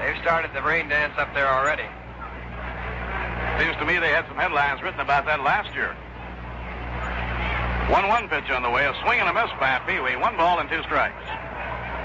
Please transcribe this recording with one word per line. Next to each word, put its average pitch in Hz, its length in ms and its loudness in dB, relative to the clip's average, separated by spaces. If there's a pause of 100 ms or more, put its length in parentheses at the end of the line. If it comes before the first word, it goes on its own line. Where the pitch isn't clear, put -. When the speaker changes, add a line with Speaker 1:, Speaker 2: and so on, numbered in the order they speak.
Speaker 1:
They've 147 200 0
started 165 320 2
the 139 80 -4
rain 156 280 0
dance 147 280 2
up 143 160 0
there 139 160 2
already. 131 400 2 (1700)
Speaker 2:
Seems - 200 2
to 151 40 0
me 175 140 2
they 160 140 4
had 160 160 2
some - 80 -10
headlines 143 460 2
written - 180 -4
about 139 240 2
that 151 160 2
last 147 340 2
year. 110 220 -2 (1900)
One 196 200 4
one 220 200 2
pitch 143 220 -2
on 127 120 2
the 120 60 2
way, 127 160 4
a 139 80 2 (120)
swing 233 160 4
and 190 80 2
a 165 40 2
miss 220 180 2 (100)
by 131 180 4 (100)
Pee 185 120 0
Wee. 127 160 0
One 131 200 0
ball 170 220 6
and 147 100 -2
two 160 140 -2
strikes. 135 420 0 (800)